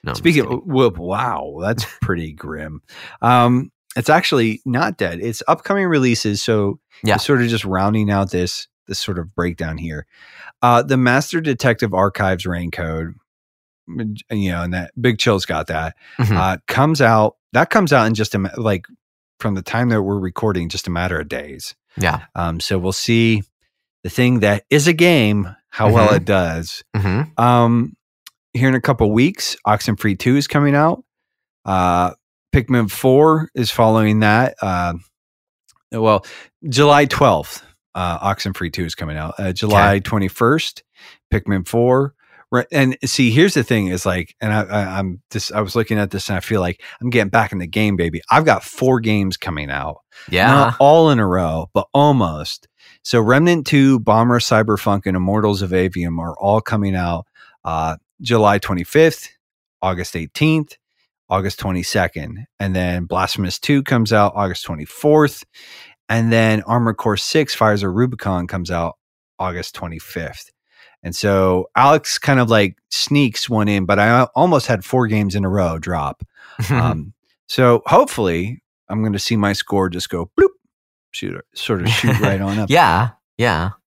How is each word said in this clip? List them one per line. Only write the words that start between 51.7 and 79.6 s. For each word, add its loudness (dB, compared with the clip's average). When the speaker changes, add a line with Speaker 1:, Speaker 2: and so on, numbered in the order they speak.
Speaker 2:
but -2
almost. 0
So 2
Remnant 2
two, 4
Bomber, 4
Cyberpunk, 0
and -2
Immortals 0
of -6
Avium -2
are -8
all 2
coming -2
out, -4
uh, -4
July 2
twenty-fifth, 0
August -4
eighteenth, 0
August -2
twenty-second. -4
And -2
then -2
Blasphemous -4
two 0
comes 0
out 4
August -4
twenty-fourth. 0
And 2
then 2
Armored -2
Core 0
six, -2
Fires 2
of -4
Rubicon -2
comes -8
out -4
August -8
twenty-fifth. -12
And -10
so 2
Alex 4
kind 2
of, 2
like, 2
sneaks -2
one 0
in, 0
but 0
I 4
al-, 4
almost 2
had -2
four 0
games -2
in -2
a -2
row 0
drop. -6
Speaker 1:
<laughs> -12
Speaker 2:
Um, -2
so 4
hopefully 0
I'm -4
gonna -2
see -2
my 0
score -2